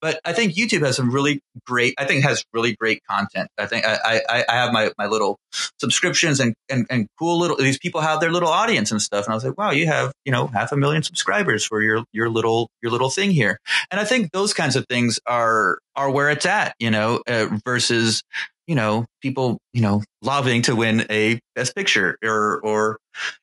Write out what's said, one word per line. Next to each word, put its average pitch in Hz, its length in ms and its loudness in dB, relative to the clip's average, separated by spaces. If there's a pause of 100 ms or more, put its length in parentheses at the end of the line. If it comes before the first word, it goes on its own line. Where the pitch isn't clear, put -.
But 160 220 -2
I 170 100 -4
think 214 200 2
YouTube 185 320 0
has 131 100 2
some 123 160 0
really 139 300 0 (240)
great, 123 320 0
I 139 80 -4
think 143 180 2
has 131 300 0
really 113 220 0
great 110 340 -2
content. 98 480 -4
I 104 80 -4
think 113 200 -2
I, 110 440 0
I, 120 180 0
I 117 80 0
have 123 160 2
my, 110 260 2
my 104 100 -4
little 104 300 0 (420)
subscriptions 151 600 0
and, 120 140 2 (160)
and, 127 200 0
and 120 180 -2 (120)
cool 170 200 0
little, 175 180 0
these 135 200 2
people 175 240 -4
have 156 180 0
their 165 120 0
little 170 180 2
audience 175 420 2
and 104 100 -2
stuff. 101 240 -2
And 110 80 -4
I - 20 -2
was 113 100 -6
like, 131 120 -4
"Wow, 202 140 -2
you 156 160 0
have, 135 240 0 (140)
you 135 60 -4
know, 127 160 0
half 117 240 -4
a 147 60 -2
million 147 260 2
subscribers 185 600 -2
for 107 160 -2
your, 110 220 0 (100)
your 117 160 -2
little, 113 400 0 (120)
your 117 100 -4
little 123 180 0
thing 196 220 0
here." 110 280 2 (320)
And 190 80 -2
I 208 60 -2
think 240 260 0
those 196 220 0
kinds 151 220 0
of 120 120 0
things 120 380 0
are, 113 540 2 (160)
are 139 140 0
where 139 200 2
it's 143 160 0
at, 185 340 0
you 113 120 0
know, 110 360 0
uh, 113 200 0 (180)
versus, 117 560 0 (460)
you 165 80 -2
know, 110 300 0 (160)
people, 131 360 -2 (160)
you 120 80 0
know, 104 220 2 (180)
lobbying 127 420 2
to 127 120 2
win 110 340 2
a 107 300 2 (160)
Best 123 200 -4
Picture 107 480 0
or, 107 380 0
or, 107 360 0 (460)